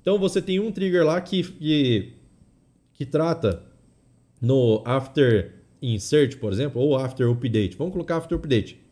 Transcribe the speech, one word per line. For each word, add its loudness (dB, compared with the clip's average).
Então 0
você 0
tem -2
um -2
trigger 2
lá 2
que, -2
que, 0
que -8
trata 0
no 2
after 0
insert, 0
por -4
exemplo, -2
ou 2
after -2
update. 0
Vamos -6
colocar -4
after -4
update. -2